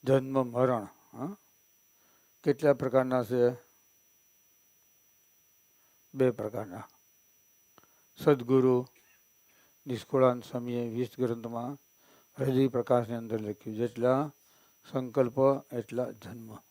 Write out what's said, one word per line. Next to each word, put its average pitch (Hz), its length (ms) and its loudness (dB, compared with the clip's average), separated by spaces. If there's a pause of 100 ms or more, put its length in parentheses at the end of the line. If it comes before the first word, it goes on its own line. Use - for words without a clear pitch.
જન્મ 135 440 2
મરણ. 120 400 0 (260)
હા? 156 240 -10 (1040)
કેટલા 143 300 4
પ્રકારના 127 500 2
છે? 120 320 2 (2500)
બે 131 180 2
પ્રકારના. 107 560 -10 (1300)
સદગુરુ 127 680 4 (1000)
નિષ્કુળાન 123 540 0
સ્વામીએ 120 480 -6
વીસ 120 280 -6
ગ્રંથમાં 117 600 -6 (600)
હૃદય 135 300 2
પ્રકાશની 120 480 0
અંદર 113 260 -6
લખ્યું, 107 340 -8
જેટલા 123 560 0 (600)
સંકલ્પ 127 420 0 (380)
એટલા 120 400 -6
જન્મ. 113 460 -16 (140)